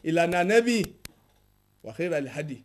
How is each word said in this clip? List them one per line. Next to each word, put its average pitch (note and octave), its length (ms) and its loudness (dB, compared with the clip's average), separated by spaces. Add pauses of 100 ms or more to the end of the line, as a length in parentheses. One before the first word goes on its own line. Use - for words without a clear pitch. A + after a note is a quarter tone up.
ìlànà E3+ 400 2
ànábì? A3+ 320 4 (1080)
"Wa A2 80 -12
khairal D#3+ 360 -4
hadi, C#3+ 360 -10